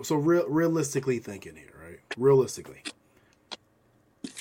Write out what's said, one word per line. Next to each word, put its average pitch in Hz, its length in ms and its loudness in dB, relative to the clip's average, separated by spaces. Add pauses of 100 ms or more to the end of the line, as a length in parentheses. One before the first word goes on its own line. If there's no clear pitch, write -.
so 160 120 -2
real, 165 320 4
realistically 143 720 0
thinking 95 360 -14
here, - 180 -20 (100)
right? 85 160 -18 (160)
Realistically, 131 680 2 (1600)